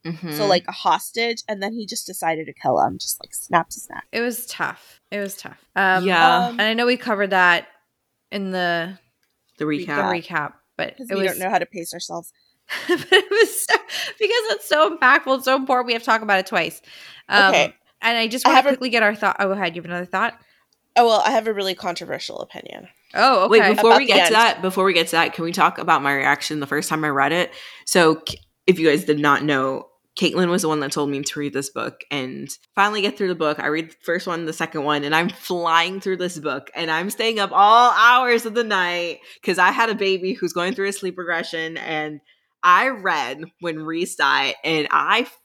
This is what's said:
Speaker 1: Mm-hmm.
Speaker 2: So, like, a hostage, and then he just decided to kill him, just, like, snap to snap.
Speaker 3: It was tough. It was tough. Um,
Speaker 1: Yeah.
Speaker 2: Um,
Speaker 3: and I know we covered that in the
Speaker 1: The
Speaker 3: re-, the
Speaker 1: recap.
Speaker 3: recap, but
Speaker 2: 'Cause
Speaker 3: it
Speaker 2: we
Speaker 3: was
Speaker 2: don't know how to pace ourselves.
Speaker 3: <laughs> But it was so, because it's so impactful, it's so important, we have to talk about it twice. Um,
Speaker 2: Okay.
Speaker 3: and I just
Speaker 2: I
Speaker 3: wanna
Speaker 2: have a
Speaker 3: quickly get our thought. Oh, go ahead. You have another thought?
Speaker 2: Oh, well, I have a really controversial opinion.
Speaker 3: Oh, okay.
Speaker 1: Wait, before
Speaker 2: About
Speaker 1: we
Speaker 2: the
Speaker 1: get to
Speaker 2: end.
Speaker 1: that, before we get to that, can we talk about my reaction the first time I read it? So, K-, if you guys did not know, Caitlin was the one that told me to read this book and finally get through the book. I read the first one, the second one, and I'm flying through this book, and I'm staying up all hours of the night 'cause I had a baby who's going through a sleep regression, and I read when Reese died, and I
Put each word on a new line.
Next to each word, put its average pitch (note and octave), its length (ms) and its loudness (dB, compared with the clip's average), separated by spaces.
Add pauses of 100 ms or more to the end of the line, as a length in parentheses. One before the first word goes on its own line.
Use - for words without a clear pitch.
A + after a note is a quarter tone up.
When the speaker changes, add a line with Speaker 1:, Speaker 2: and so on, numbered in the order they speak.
Speaker 1:
Mm-hmm. E3 320 -10
Speaker 2:
So, G3+ 80 0
like, F3+ 220 -2
a F3+ 40 -12
hostage, A#3 720 -4
and G3+ 160 -8
then G#3 120 -6
he A3+ 120 -10
just - 200 -10
decided E3 400 -6
to D3 80 -18
kill B2+ 260 0
him, F3 180 0
just, - 240 -8
like, - 120 -20
snap - 360 -2
to - 100 -14
snap. - 300 -16
Speaker 3:
It A3+ 120 -6
was A#3+ 240 -6
tough. - 540 -10 (100)
It G3+ 100 -8
was G3 160 -10
tough. - 260 -18 (140)
Um, F#3 280 2
Speaker 1:
Yeah. E3+ 320 4 (120)
Speaker 2:
Um, - 40 -8
Speaker 3:
and A#3 100 -4
I A3 120 0
know A#3+ 120 0
we B3 100 2
covered G3+ 340 -2
that F3+ 380 4 (640)
in G3 220 -8
the F3+ 460 -4 (600)
Speaker 1:
The D3+ 80 -4
Speaker 3:
re-, D3 180 -4
the D3 80 -8
Speaker 1:
recap. D3 100 -2 (220)
Speaker 3:
recap, D3+ 300 -6 (240)
but - 180 -8
Speaker 2:
'Cause A#3+ 140 -14
Speaker 3:
it G3 40 -4
Speaker 2:
we G3 60 -2
Speaker 3:
was F#3+ 80 0
Speaker 2:
don't F3+ 100 -6
know F#3 120 -4
how G#3 80 0
to - 80 -2
pace E3+ 260 -12
ourselves. E3+ 400 -12 (360)
Speaker 3:
<laughs> - 200 -12
But E4 240 -2
it - 180 4
was G#4 340 0
so, - 100 0 (440)
because A4 260 0 (100)
it's - 140 -12
so D#4 280 2
impactful, C4+ 400 2
it's B3+ 80 -8
so C4 120 2
important, C4 300 0
we A#3+ 80 -2
have A3+ 80 -6
to - 40 -8
talk A3 160 2
about G3+ 160 2
it F#3+ 80 -2
twice. E3 340 -4 (480)
Um, G3 260 6
Speaker 2:
Okay. D3+ 200 2 (260)
Speaker 3:
and A#3 180 0
I A3+ 100 0
just B3 160 -6
Speaker 2:
I - 60 6
Speaker 3:
wanna D#4+ 60 6
Speaker 2:
have C4 100 6
a C#4+ 40 4
Speaker 3:
quickly C4 200 -2
get A3+ 120 2
our G#3+ 120 2
thought. G#3 240 0
Oh, G3 80 4
go F#3+ 60 0
ahead. F#3 240 -2
You F3 60 -10
have E3+ 80 -12
another F3 160 -6
thought? F#3+ 320 -4 (580)
Speaker 2:
Oh, A#3+ 100 6
well, A3 180 4
I A3 60 2
have A3 160 0
a A3 80 -2
really F#3+ 200 -4
controversial E3+ 680 -8
opinion. - 480 -16 (260)
Speaker 3:
Oh, G#3+ 300 4
okay. G#3 160 6
Speaker 1:
Wait, G3+ 160 6
before A3 140 6
Speaker 2:
About G3+ 80 10
Speaker 1:
we C#4 80 2
Speaker 2:
the A3 60 2
Speaker 1:
get F#3+ 160 6
to A3 40 4
Speaker 2:
end. - 20 -
Speaker 1:
that, A3 280 4
before F#3 220 0
we F#3+ 100 4
get E3 140 2
to - 40 -6
that, E3 220 0
can E3+ 100 -8
we E3+ 80 -6
talk F3 260 2
about D#3+ 240 0
my C#3 120 0
reaction C#3 460 -2
the C#3 60 -6
first D3 220 -4
time D#3 160 -2
I D3+ 40 0
read C#3 240 2
it? F3 180 0 (360)
So, D#3+ 300 4
K-, - 220 -12 (280)
if F#3 120 4
you D#3+ 100 4
guys D3 160 2
did D3+ 140 0
not D3 260 2
know, C3+ 440 -2 (300)
Caitlin F3 320 0
was F3+ 120 0
the D#3+ 60 0
one D3+ 120 -2
that C#3 120 -6
told D3 180 -2
me C#3 120 -4
to - 180 -8
read C#3+ 140 -6
this C#3 160 -6
book A#2 400 -10
and C#3 380 -8 (260)
finally G#3 280 0
get G3+ 160 -2
through G3 100 -2
the F3+ 60 -2
book. D#3 240 -2
I - 100 -4
read D#3+ 220 -4
the - 120 -20
first F3 240 -4
one, E3+ 200 -6
the D#3+ 60 -6
second D#3+ 320 -4
one, D3 200 0
and D3 100 -2
I'm E3+ 160 2
flying E3+ 680 -2
through F#3+ 180 -4
this F3+ 200 -4
book, C#3+ 360 -6
and D#3+ 160 -4
I'm E3 200 -2
staying A3+ 280 -2
up G3 140 -2
all A3 400 8
hours A#3 540 4
of G#3+ 80 -8
the A#3 100 0
night F3 560 -2 (220)
'cause F#3 160 -2
I F#3 140 6
had A3+ 180 0
a G#3 40 -2
baby F#3+ 400 -2
who's - 180 -6
going F3+ 220 -2
through G3 140 -4
a G3+ 40 -6
sleep F#3 260 -8
regression, E3 600 -6
and D3+ 420 -6 (420)
I F#3+ 260 6
read D#3+ 560 -4 (160)
when E3 220 -6
Reese D#3+ 340 -6
died, C#3 460 0
and D#3 280 -2
I F#3+ 360 0 (180)